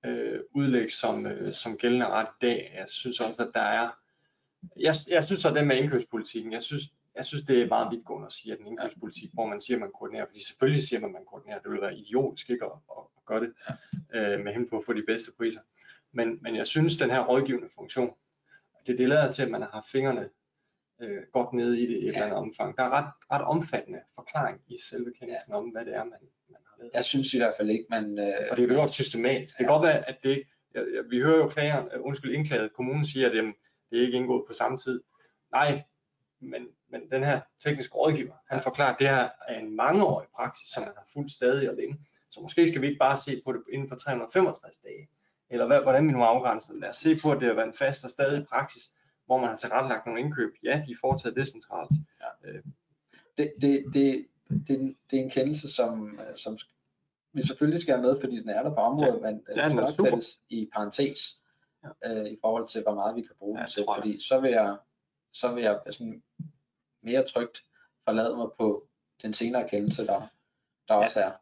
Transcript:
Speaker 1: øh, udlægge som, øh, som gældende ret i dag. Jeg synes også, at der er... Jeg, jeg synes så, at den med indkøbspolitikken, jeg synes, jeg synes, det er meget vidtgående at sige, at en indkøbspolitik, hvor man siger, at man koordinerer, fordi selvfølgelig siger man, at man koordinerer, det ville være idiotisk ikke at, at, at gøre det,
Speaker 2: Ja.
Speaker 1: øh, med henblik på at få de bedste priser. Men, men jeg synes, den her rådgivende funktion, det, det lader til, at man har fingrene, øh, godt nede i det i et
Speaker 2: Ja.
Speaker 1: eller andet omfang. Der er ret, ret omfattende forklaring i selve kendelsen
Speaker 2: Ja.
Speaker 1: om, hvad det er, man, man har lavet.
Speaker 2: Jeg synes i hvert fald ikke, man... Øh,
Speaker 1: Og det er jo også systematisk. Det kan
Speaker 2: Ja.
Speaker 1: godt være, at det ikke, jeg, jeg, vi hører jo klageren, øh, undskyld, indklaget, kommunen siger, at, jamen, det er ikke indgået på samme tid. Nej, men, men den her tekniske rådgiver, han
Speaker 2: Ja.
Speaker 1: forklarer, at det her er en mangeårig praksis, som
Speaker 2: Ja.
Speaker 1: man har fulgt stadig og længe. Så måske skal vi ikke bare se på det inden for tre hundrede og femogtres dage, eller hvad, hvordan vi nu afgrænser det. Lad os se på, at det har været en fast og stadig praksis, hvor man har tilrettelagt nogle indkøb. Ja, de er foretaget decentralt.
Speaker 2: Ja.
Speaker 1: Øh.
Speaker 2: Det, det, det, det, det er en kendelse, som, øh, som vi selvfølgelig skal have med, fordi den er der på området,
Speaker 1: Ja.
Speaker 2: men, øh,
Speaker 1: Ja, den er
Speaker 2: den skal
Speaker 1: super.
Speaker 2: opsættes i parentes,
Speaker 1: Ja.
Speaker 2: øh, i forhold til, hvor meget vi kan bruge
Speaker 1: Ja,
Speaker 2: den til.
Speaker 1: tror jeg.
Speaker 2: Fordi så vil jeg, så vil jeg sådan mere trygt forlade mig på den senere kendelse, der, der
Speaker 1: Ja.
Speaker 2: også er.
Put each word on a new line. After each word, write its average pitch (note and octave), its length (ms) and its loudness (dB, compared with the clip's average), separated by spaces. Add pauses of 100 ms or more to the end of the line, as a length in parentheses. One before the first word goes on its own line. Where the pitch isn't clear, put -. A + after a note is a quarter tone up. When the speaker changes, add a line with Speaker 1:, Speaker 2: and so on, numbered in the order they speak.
Speaker 1:
øh, A#2+ 340 -4 (120)
udlægge C3 400 2
som, G#2+ 340 -2
øh, G2+ 280 -6
som A2 240 -8
gældende A#2+ 300 2
ret G#2+ 200 0
i - 180 -16
dag. A#2+ 320 -2
Jeg F#2+ 120 -12
synes - 300 -6
også, A#2 240 -4
at - 100 -6
der A2+ 80 0
er... A2 280 0 (880)
Jeg, D3+ 160 4 (120)
jeg E3 160 4
synes F3 180 -2
så, - 80 4
at - 60 0
den D3 120 4
med C3 100 4
indkøbspolitikken, A#2 760 -2
jeg A#2+ 100 -6
synes, D3 200 -8 (320)
jeg D#3 100 -8
synes, D3 180 -8
det B2 180 6
er A#2 60 2
meget A2 240 2
vidtgående - 340 -8
at - 80 -16
sige, - 200 -12
at - 60 -12
en - 80 -18
indkøbspolitik, - 680 -10
hvor A2+ 140 -2
man G#2 140 -8
siger, B2 160 -2
at A2 40 -2
man G2 100 -8
koordinerer, G#2 340 -10
fordi - 180 -14
selvfølgelig C#3+ 400 2
siger A2+ 160 -4
man, G#2 100 -6
at F#2 40 -12
man F2+ 120 -16
koordinerer, - 340 -14
det G#2+ 120 -14
ville G#2 100 -4
være G#2+ 160 -4
idiotisk A2 520 -2
ikke A#2+ 160 -2
at, - 60 -8
at, - 320 -18 (140)
at - 80 -20
gøre A2 140 -2
det, A#2 140 -4 (600)
Speaker 2:
Ja. G#2 200 0
Speaker 1:
øh, G2 100 -2
med G2+ 100 -6
henblik A#2+ 160 -2
på A2+ 80 -4
at - 80 -6
få A#2+ 80 -2
de G#2+ 140 -2
bedste A2+ 300 -4
priser. A2+ 220 -2 (520)
Men, A#2 300 -2
men A2+ 140 -6
jeg - 120 -2
synes, D#3 300 2
den B2 120 2
her B2+ 160 2
rådgivende C3 500 2
funktion, - 380 -4 (720)
det, B2 100 0
det B2+ 120 4
lader D3 220 4
til, C#3 120 -4
at A#2+ 80 -2
man - 100 -6
har A2 300 -10
fingrene, C3 380 0 (720)
øh, G2+ 220 -8 (100)
godt B2 200 0
nede A#2+ 280 2
i A#2+ 60 0
det A2+ 60 -2
i G2+ 40 -2
et - 80 -4
Speaker 2:
Ja. - 60 0
Speaker 1:
eller G#2 140 -2
andet G2 120 -4
omfang. G#2 400 -6
Der C3 60 2
er B2 60 0
ret, C#3+ 220 0 (200)
ret C#3+ 100 0
omfattende - 580 -2 (160)
forklaring - 520 -6
i A#2+ 100 -16 (120)
selve A#2+ 300 -8
kendelsen A#2+ 320 -10
Speaker 2:
Ja. G#2 60 -4
Speaker 1:
om, A#2 120 -6
hvad A2+ 160 -8
det - 100 -8
er, A2 80 -4
man, - 160 -12 (300)
man - 160 -20
har - 140 -20
lavet. A#2+ 140 -16
Speaker 2:
Jeg A#2+ 100 0
synes C3+ 300 0
i C3 40 2
hvert A2+ 200 4
fald G#2+ 120 0
ikke, A2 200 2
man... G#2+ 300 -2
Øh, G2+ 140 0 (180)
Speaker 1:
Og A#2+ 60 0
det B2 140 6
er - 40 6
jo D3+ 60 6
også C#3+ 120 2
systematisk. B2 640 -2
Det B2 80 2
kan - 0 -
Speaker 2:
Ja. C#3 120 6
Speaker 1:
godt D#3+ 100 6
være, D3+ 220 4
at C3 140 -14
det C3+ 60 2
ikke, C#3 200 0 (240)
jeg, A#2+ 120 -2 (100)
jeg, A#2 140 -4
vi B2 120 2
hører D#3+ 160 8
jo D3 100 6
klageren, D3 460 0
øh, - 120 -6
undskyld, C3+ 300 -4
indklaget, B2 380 0
kommunen C3+ 320 -2
siger, C3 240 2
at, G#2+ 60 0
jamen, A2 180 0 (360)
det A#2 100 0
er B2 60 6
ikke B2 120 0
indgået B2 300 0
på A#2 60 -14
samme A#2+ 240 -2
tid. B2+ 240 -4 (500)
Nej, C#3 320 2 (560)
men, - 280 -12 (220)
men - 220 -10
den C3 120 0
her C#3+ 180 2 (220)
tekniske D3 320 -4
rådgiver, D3+ 380 2 (160)
han C3 80 -2
Speaker 2:
Ja. C3+ 40 -2
Speaker 1:
forklarer, C3+ 320 2
at - 60 -6
det C#3 100 6
her B2+ 200 4 (180)
er A#2 120 -6
en A2 160 -8
mangeårig D#3+ 600 4
praksis, - 320 -8
som - 160 -8
Speaker 2:
Ja. - 60 -8
Speaker 1:
man - 80 -16
har G#2 160 -20
fulgt C#3+ 180 -8
stadig C3 380 2
og - 60 -6
længe. - 220 -6 (340)
Så - 100 -20
måske - 260 4
skal C#3 140 0
vi C3+ 60 2
ikke C#3+ 120 -2
bare C3+ 180 6
se B2 280 -6
på C3 80 -2
det A2+ 180 -6
inden C3+ 180 -6
for B2+ 60 -10
tre - 160 -8
hundrede A#2+ 160 -4
og - 60 -18
femogtres - 440 2
dage, - 320 -18 (400)
eller A#2+ 180 0
hvad, C3+ 140 8
hvordan D3+ 260 6
vi D3 40 6
nu B2 120 4
afgrænser A#2 500 4
det. - 80 -10
Lad G2 80 -8
os - 80 -10
se D#3 240 4
på, D3+ 100 4
at C3+ 80 2
det B2 80 2
har A2+ 80 4
været A2 120 2
en - 60 -10
fast C3+ 300 0
og A2+ 60 -12
stadig C#3+ 380 0
praksis, - 360 -4 (420)
hvor B2+ 120 2
man A#2+ 120 0
har A2+ 60 -6
tilrettelagt A2+ 500 -2
nogle A#2+ 160 -4
indkøb. C3 420 -2
Ja, C#3+ 220 0
de C3 60 -12
er A#2 100 -10
foretaget C3 340 0
decentralt. G2+ 560 -4 (300)
Speaker 2:
Ja. - 280 -14
Speaker 1:
Øh. D#2 140 -14 (760)
Speaker 2:
Det, D3 240 -2
det, C#3 320 4
det, C3+ 340 4 (400)
det, C3+ 280 0 (160)
det C3+ 80 2
er C3 40 -2
en C3 60 -6
kendelse, C#3 440 -2
som, A2 460 -2
øh, - 180 -14
som A2 200 -10 (760)
vi C#3 140 -4
selvfølgelig D#3 340 2
skal C#3+ 140 2
have B2 120 2
med, C#3 140 4
fordi A#2+ 180 -4
den G#2+ 100 -10
er G2+ 140 0
der - 60 0
på - 120 0
området, B2 400 2
Speaker 1:
Ja. A2 100 -2
Speaker 2:
men, G#2+ 180 -8
øh, G#2 80 -4
Speaker 1:
Ja, D3 120 2
den C3+ 80 2
er A2 60 2
Speaker 2:
den C#3+ 100 0
skal - 20 -8
Speaker 1:
super. F#3 160 6
Speaker 2:
opsættes - 280 -4 (100)
i A2+ 240 -6
parentes, G#2+ 640 -4 (440)
Speaker 1:
Ja. A2 380 -6
Speaker 2:
øh, G#2+ 100 -6
i A2 100 -14
forhold A2+ 260 0
til, A2+ 140 -6
hvor G#2+ 140 0
meget G#2 200 -2
vi A#2 60 -6
kan - 180 -14
bruge G#2 200 -6
Speaker 1:
Ja, - 40 -4
Speaker 2:
den - 80 -10
til. G#2 140 -2
Speaker 1:
tror G#2 100 0
jeg. G#2 80 -6
Speaker 2:
Fordi G#2+ 240 -4
så C3 120 6
vil C3 120 4
jeg, G2+ 260 4 (560)
så A#2+ 200 -2
vil A#2+ 100 -2
jeg - 160 2 (120)
sådan A2+ 320 -10 (800)
mere C3 260 2
trygt - 360 -4 (400)
forlade A2+ 340 0
mig A#2 100 -2 (100)
på G#2+ 300 0 (340)
den G#2+ 120 -6
senere A#2 360 0
kendelse, G#2 380 0
der, G2 140 0 (640)
der A2 80 6
Speaker 1:
Ja. G#2 80 6
Speaker 2:
også A2 180 0
er. F#2+ 100 0 (100)